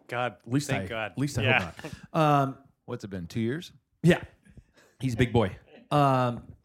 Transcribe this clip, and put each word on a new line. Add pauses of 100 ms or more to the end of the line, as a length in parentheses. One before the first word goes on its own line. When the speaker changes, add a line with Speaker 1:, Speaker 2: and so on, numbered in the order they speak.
Speaker 1:
God,
Speaker 2:
at
least
Speaker 1:
thank
Speaker 2:
I,
Speaker 1:
God.
Speaker 2:
at
least
I
Speaker 1:
Yeah. (100)
Speaker 2:
hope (200)
not. (240)
Um, (300)
Speaker 3:
What's
it
been,
two
years? (320)
Speaker 2:
Yeah, (760)
he's
a
big
boy. (320)
Um, (220)